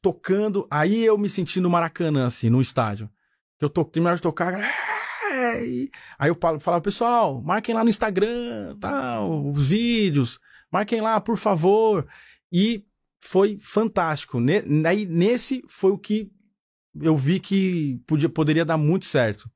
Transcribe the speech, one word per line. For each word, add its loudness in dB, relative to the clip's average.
tocando, 0
aí 2
eu 6
me -2
senti -4
no 2
Maracanã, 0
assim, -2
no 4
estádio. -2
Que -4
eu -2
to-, 0
terminava 0
de -10
tocar, -2
"É!" -4
E -6
aí 2
eu 0
falo, 0
falava, 0
"Pessoal, 0
marquem -2
lá 2
no 6
Instagram, -2
tal, -4
os 0
vídeos, 2
marquem -2
lá, 0
por -2
favor." 2
E 0
foi 2
fantástico. -2
Ne-, 2
aí 0
nesse 0
foi 2
o -2
que -4
eu 4
vi 2
que -2
podia, 0
poderia 2
dar 0
muito 2
certo. -2